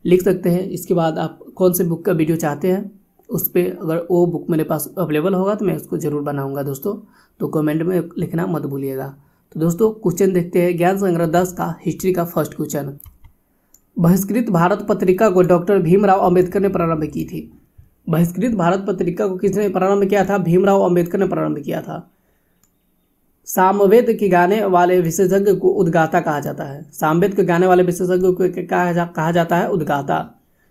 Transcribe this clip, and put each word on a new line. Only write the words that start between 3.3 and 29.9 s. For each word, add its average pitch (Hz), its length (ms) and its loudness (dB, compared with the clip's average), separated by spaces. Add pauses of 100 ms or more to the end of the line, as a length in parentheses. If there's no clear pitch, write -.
उस - 200 -6
पे 180 320 -2
अगर 165 280 -4
वो 175 160 4
बुक 165 240 -6
मेरे 156 140 0
पास 151 340 -4
अवेलेबल 156 360 0
होगा 196 200 0
तो 208 100 -4
मैं 165 120 0
उसको 160 220 -8
ज़रूर 147 240 -4
बनाऊँगा 139 400 -6
दोस्तों, 143 480 -8 (300)
तो 151 80 -4
कमेंट 156 340 -2
में 175 200 -2 (160)
लिखना 170 280 -4
मत 156 160 -4
भूलिएगा। 139 540 -8 (360)
तो - 80 -8
दोस्तों, 170 300 0
क्वेश्चन 190 420 0
देखते 175 300 0
हैं, 175 140 0
ज्ञान 180 220 2
संग्रह 170 280 0
दस 175 260 0
का 170 340 -6
हिस्ट्री 180 260 -2
का 170 120 -2
फर्स्ट 151 300 -4
क्वेश्चन। 143 440 -8 (1000)
बहिष्कृत 196 520 2
भारत 185 380 2
पत्रिका 196 420 2
को 180 120 4
डॉक्टर 175 360 4
भीमराव 190 400 4
अंबेडकर 185 420 2
ने 196 80 2
प्रारंभ 165 360 -2
की 151 200 -6
थी। - 280 -12 (560)
बहिष्कृत 175 440 0
भारत 190 360 0
पत्रिका 185 380 -2
को 185 100 -4
किसने 202 320 0
प्रारंभ 196 360 0
किया 196 200 2
था? 196 140 0
भीमराव 190 420 4
अंबेडकर 175 380 0
ने 190 80 0
प्रारंभ 156 320 -4
किया 160 240 -8
था। 165 280 -14 (1300)
सामवेद 202 760 4
के 202 80 0
गाने 180 360 2
वाले 180 360 4
विशेषज्ञ 190 520 2
को 175 160 0
उद्गाता 170 520 2
कहा 151 200 -2
जाता 147 240 -8
है। 143 280 -14
सामवेद 175 420 0
के 196 100 0
गाने 175 220 2
वाले 180 160 6
विशेषज्ञ 180 500 0
को - 0 -
क्या 180 320 -2
कहा 180 280 -2
जा-, 170 240 -2
कहा 165 160 -2
जाता 170 240 2
है? 180 140 0
उद्गाता। 147 720 -4 (280)